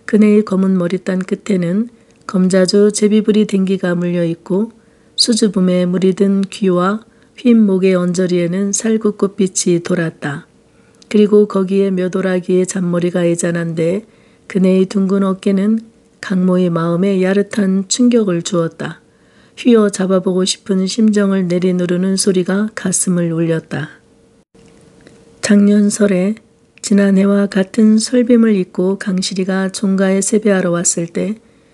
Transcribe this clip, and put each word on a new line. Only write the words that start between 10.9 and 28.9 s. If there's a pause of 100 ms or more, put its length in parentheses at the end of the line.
그리고
거기에
몇
오라기의
잔머리가
애잔한데 (420)
그네의
둥근
어깨는 (400)
강모의
마음에
야릇한
충격을
주었다. (560)
휘어
잡아보고
싶은
심정을
내리누르는
소리가
가슴을
울렸다. (1400)
작년
설에 (480)
지난해와
같은
설빔을
입고